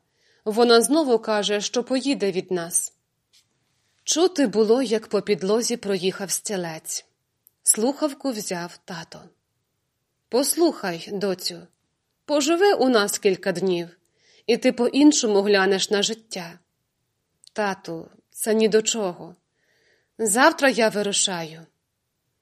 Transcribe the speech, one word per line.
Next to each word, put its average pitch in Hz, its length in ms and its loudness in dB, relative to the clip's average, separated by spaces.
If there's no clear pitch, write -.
Вона 233 360 4
знову 262 380 2
каже, 208 420 -2
що 240 240 -4
поїде 247 480 -2
від 185 180 -6
нас». 175 440 -4
Чути 320 420 0
було, 220 360 2
як 220 240 -2
по 196 160 -2
підлозі 208 540 -2
проїхав 190 540 -4
стілець. 170 760 -8
Слухавку 269 680 -2
взяв 180 540 -8
тато. 165 360 -14
«Послухай, 247 840 0
доцю, 185 540 -6
поживи 330 480 2
у 262 160 2
нас 208 300 2
кілька 190 340 0
днів, 175 360 -2
і 233 100 2
ти 254 160 2
по-іншому 247 720 4
глянеш 196 480 2
на 208 120 0
життя». 185 560 -8
«Тату, 190 580 -6
це - 240 -2
ні 220 140 4
до 214 140 4
чого. 180 540 -4
Завтра 233 500 4
я 220 200 2
вирушаю». 170 800 -4